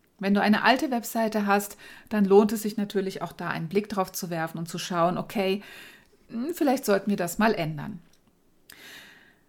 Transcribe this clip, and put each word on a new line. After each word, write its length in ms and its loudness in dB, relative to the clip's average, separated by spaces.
Wenn 160 2
du 80 4
eine 220 4
alte 260 4
Webseite 560 -2
hast, 300 2
dann 160 2
lohnt 280 8
es 100 -6
sich 140 -4
natürlich 460 -4
auch 100 -8
da 160 -10
einen 200 -4
Blick 200 0
drauf 220 -2
zu 200 -10
werfen 280 -6
und 100 -8
zu 100 -8
schauen, 380 0
okay, 460 -2
hm, 240 -6
vielleicht 300 0
sollten 260 0
wir 60 2
das 220 -4
mal 160 4
ändern. 440 -6